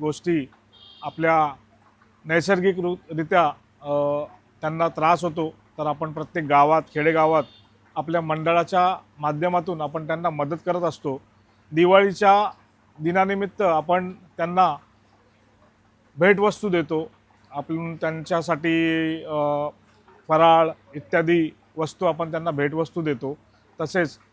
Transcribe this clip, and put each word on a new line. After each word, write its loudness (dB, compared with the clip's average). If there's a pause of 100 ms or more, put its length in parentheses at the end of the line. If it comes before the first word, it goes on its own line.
गोष्टी -4 (540)
आपल्या 0 (720)
नैसर्गिक 0
रु-, -6
रित्या, 2 (340)
अ, -2 (360)
त्यांना -2
त्रास 0
होतो, -4
तर -10
आपण -6
प्रत्येक -8
गावात, 4 (120)
खेडेगावात 2 (540)
आपल्या -2
मंडळाच्या 0 (220)
माध्यमातून -2
आपण -8
त्यांना -4
मदत -4 (100)
करत -2
असतो. -6 (500)
दिवाळीच्या 6 (480)
दिनानिमित्त -2
आपण 0
त्यांना -2 (1400)
भेटवस्तू 2
देतो. -2 (400)
आपण -8
त्यांच्यासाठी, -2 (100)
अ, -2 (600)
फराळ 6 (240)
इत्यादी 0 (260)
वस्तू -4
आपण -2
त्यांना -4
भेटवस्तू -4
देतो. -6 (420)
तसेच, -2 (140)